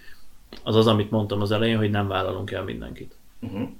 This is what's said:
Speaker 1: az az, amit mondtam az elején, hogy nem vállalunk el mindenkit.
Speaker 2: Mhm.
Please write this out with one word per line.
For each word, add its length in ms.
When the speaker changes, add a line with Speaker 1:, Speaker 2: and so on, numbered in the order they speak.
Speaker 1:
az 140
az, 100
amit 240
mondtam 300
az 120
elején, 240
hogy 140
nem 180
vállalunk 420
el 120
mindenkit. 520
Speaker 2:
Mhm. 240